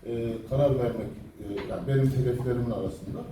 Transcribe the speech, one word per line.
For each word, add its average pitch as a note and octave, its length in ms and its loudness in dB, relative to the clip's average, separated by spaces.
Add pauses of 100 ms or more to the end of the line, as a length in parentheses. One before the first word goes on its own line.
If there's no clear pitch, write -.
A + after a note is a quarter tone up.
e, A#2 260 -2 (180)
karar C3+ 280 6
vermek, A2 300 0 (320)
e, G#2+ 40 -10 (260)
yani - 180 -4
benim C3+ 220 6
hedeflerimin B2 600 0
arasında F#2+ 500 -4 (120)